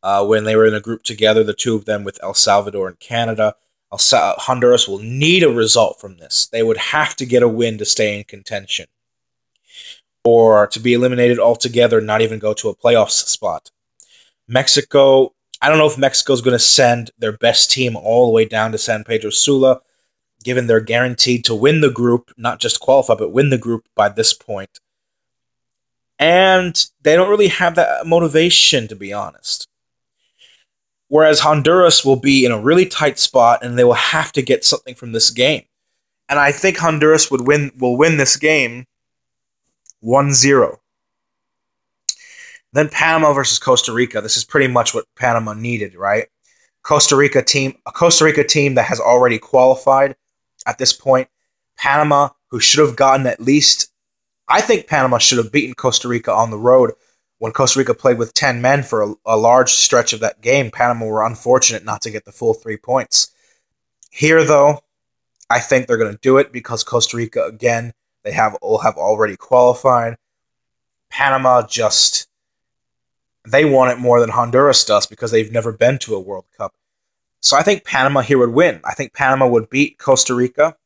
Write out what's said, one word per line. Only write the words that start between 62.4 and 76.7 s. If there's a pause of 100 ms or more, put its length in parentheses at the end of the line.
three
points. (800)
Here,
though, (680)
I
think
they're
gonna
do
it
because
Costa
Rica,
again, (280)
they
have,
will
have
already
qualified. (920)
Panama
just, (1200)
they
want
it
more
than
Honduras
does
because
they've
never
been
to
a
World (140)
Cup. (680)